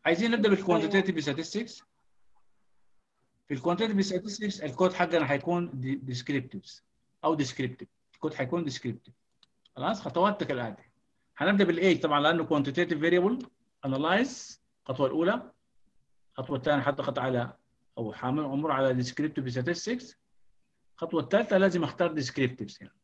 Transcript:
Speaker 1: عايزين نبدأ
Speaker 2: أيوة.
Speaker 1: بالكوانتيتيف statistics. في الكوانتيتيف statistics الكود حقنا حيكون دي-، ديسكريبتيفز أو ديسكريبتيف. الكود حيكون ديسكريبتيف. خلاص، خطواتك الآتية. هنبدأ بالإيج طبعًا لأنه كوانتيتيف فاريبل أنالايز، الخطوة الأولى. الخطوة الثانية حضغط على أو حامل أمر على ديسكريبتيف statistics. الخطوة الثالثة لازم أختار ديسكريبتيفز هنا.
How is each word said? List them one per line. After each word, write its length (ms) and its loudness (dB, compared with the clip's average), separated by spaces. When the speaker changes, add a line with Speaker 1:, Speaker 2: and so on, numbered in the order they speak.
Speaker 1:
عايزين 260 2
نبدأ 180 4
Speaker 2:
أيوة. 80 8
Speaker 1:
بالكوانتيتيف 720 2
statistics. 540 -6
في 60 -4
الكوانتيتيف 580 0
statistics 520 -6
الكود 280 2
حقنا 340 2
حيكون 540 -2
دي-، 140 -2
ديسكريبتيفز 920 -6
أو 100 2
ديسكريبتيف. 540 -4
الكود 200 -6
حيكون 300 -2
ديسكريبتيف. 500 -8
خلاص، 240 -4
خطواتك 500 2
الآتية. 420 -6
هنبدأ 280 4
بالإيج 380 4
طبعًا 180 2
لأنه 240 2
كوانتيتيف 560 0
فاريبل 460 2
أنالايز، 800 -2
الخطوة 240 0
الأولى. 460 0
الخطوة 180 -4
الثانية 260 0
حضغط 360 -2
على 380 -2
أو 140 -6
حامل 320 -2
أمر 280 -2
على 220 2
ديسكريبتيف 640 -2
statistics. 580 -4
الخطوة 280 -2
الثالثة 360 4
لازم 260 4
أختار 280 0
ديسكريبتيفز 720 -4
هنا. 100 -20